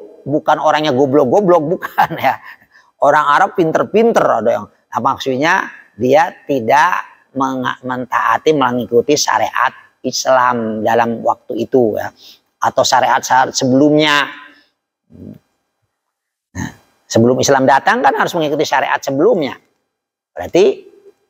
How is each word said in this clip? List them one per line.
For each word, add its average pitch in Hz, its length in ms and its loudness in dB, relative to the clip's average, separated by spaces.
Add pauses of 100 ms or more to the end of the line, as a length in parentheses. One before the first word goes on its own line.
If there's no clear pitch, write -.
(280)
bukan 151 320 0
orangnya 151 320 0
goblok-goblok, 147 720 2
bukan, 175 460 -2 (100)
ya. 117 160 0 (640)
Orang 147 320 4
Arab 185 240 2
pinter-pinter 196 720 0
ada 117 240 0
yang, 104 160 -4
nah, - 320 -12
maksudnya 135 720 -2 (240)
dia 139 480 2
tidak 143 640 0 (240)
menga-, 131 560 -6
mentaati, 120 640 -2
mengikuti 123 640 0
syariat 113 560 -2 (320)
Islam 123 800 -2
dalam 113 400 0
waktu 113 400 -4
itu, 113 320 0
ya, 98 160 -10 (480)
atau - 240 0
syariat-syariat 127 720 0
sebelumnya. 147 720 2 (2250)
Nah, 82 180 -10 (380)
sebelum 123 320 2
Islam 135 240 2
datang 165 400 2
kan - 80 2
harus 415 240 -4
mengikuti 151 320 -2
syariat 139 320 -2
sebelumnya. 147 560 -2 (800)
Berarti 185 480 0 (460)